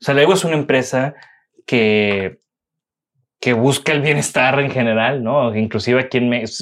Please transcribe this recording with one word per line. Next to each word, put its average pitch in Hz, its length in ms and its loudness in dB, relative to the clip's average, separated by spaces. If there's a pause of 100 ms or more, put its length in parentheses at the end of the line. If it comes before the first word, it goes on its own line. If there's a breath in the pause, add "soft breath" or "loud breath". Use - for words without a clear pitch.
o - 40 -18
sea, 143 100 0
Lego 151 180 6
es 185 120 0
una 160 120 -2
empresa 135 580 -2 (520 loud breath)
que, 107 760 0 (1000)
que 123 120 0
busca 135 400 0
el 147 100 0
bienestar 139 560 0
en 139 120 -2
general, 117 520 0
¿no? 120 320 0
Inclusive 110 460 0
aquí 127 180 -2
en 120 100 2
Me-, 120 160 -2 (180)